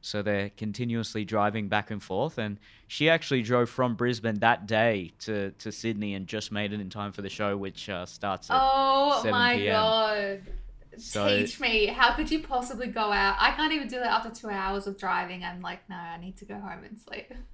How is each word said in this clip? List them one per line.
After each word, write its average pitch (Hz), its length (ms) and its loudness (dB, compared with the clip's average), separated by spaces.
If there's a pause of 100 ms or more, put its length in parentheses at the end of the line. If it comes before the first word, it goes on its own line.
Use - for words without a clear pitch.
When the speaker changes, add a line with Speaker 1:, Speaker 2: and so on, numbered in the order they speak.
Speaker 1:
so - 200 -4
they're 101 280 0
continuously 110 760 -4
driving 104 440 2
back 104 220 0
and 104 100 -6
forth. 113 360 -2
And 107 200 -4 (300)
she 151 220 2
actually 160 320 4
drove 120 280 4
from 123 260 0
Brisbane 113 440 0
that 113 260 4
day 107 540 2
to, 101 320 -4
to - 220 -10
Sydney 104 400 -4
and 95 120 -6
just 107 280 -6
made 104 200 -2
it 107 60 -4
in 95 100 -6
time 104 220 -8
for 101 100 -10
the 98 80 -6
show, 101 280 -2
which, 98 320 -8
uh, 90 160 -4
starts - 440 -4
at 254 120 4
Speaker 2:
Oh 269 680 4
my 240 260 4
Speaker 1:
seven 220 40 0
P 202 80 0
M. 208 60 2
Speaker 2:
God. 214 680 2 (560)
Speaker 1:
So - 320 -2
Speaker 2:
Teach 202 320 2
me. 226 260 2
How 240 260 6
could 302 180 -2
you 311 100 0
possibly 247 460 -2
go 214 240 0
out? 196 280 4
I 247 120 6
can't 302 200 0
even 285 160 -2
do 247 120 -6
that 247 120 0
after 226 180 0
two 220 200 -10
hours 196 380 -2
of 196 100 -6
driving. 180 480 -2
I'm 180 160 -8
like, 180 280 -10
"No, 185 60 -10
I 170 220 -10
need 185 200 -12
to 202 80 -16
go 202 100 -10
home 190 280 -12
and - 160 -14
sleep." - 320 -12 (220)